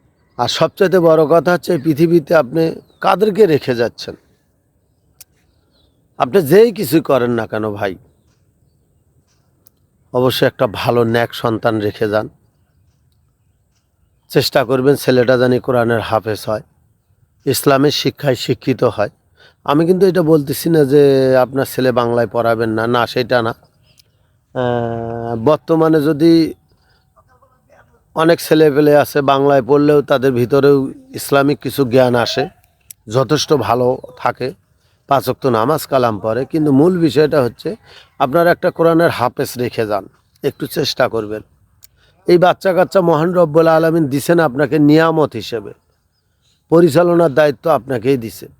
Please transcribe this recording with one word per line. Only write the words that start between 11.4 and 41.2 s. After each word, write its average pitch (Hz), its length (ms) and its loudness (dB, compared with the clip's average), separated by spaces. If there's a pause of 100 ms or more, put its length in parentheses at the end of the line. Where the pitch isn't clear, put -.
রেখে 104 280 -4
যান। 107 200 -4 (2000)
চেষ্টা 135 360 0
করবেন 127 320 0
ছেলেটা 127 400 2
জানি 123 240 0
কোরআনের 117 400 -2
হাফেজ 107 460 -4
হয়, 110 160 -6 (840)
ইসলামের 139 460 2
শিক্ষায় 135 440 -4
শিক্ষিত - 500 -4
হয়। 107 260 -2 (540)
আমি 156 220 0
কিন্তু 185 200 2
এটা 180 160 0
বলতেছি 151 480 0
না 156 140 4
যে 135 520 2
আপনার 127 380 -2
ছেলে 127 180 -2
বাংলায় 120 340 0
পড়াবেন 113 440 -2
না, 110 160 -2
না, 120 200 0
সেটা 123 360 -2
না। 113 120 -4 (1000)
আহ, 117 840 -6
বর্তমানে 160 640 0
যদি 160 520 0 (1600)
অনেক 160 260 0
ছেলে 156 300 4
পেলে 147 260 2
আছে 143 260 0
বাংলায় 139 400 2
পড়লেও 147 400 2
তাদের 135 300 0
ভিতরেও 135 600 2 (220)
ইসলামিক 139 460 0
কিছু 139 240 -4
জ্ঞান 123 300 2
আসে, 123 340 -2 (600)
যথেষ্ট 131 440 -2
ভালো 123 460 0 (200)
থাকে, 127 340 -6 (540)
পাঁচ 131 220 0
ওয়াক্ত 127 180 -4
নামাজ 123 400 0
কালাম 120 340 0
পড়ে, 113 240 -4
কিন্তু 151 280 -2
মূল 170 260 2
বিষয়টা 151 440 0
হচ্ছে 156 340 -6 (420)
আপনারা 170 320 2
একটা 170 200 -2
কোরআনের 165 400 2
হাফেজ 123 380 -4 (100)
রেখে 120 280 -4
যান, 101 220 -6 (340)
একটু 185 240 -6
চেষ্টা 131 420 -2
করবেন। 107 340 -8 (840)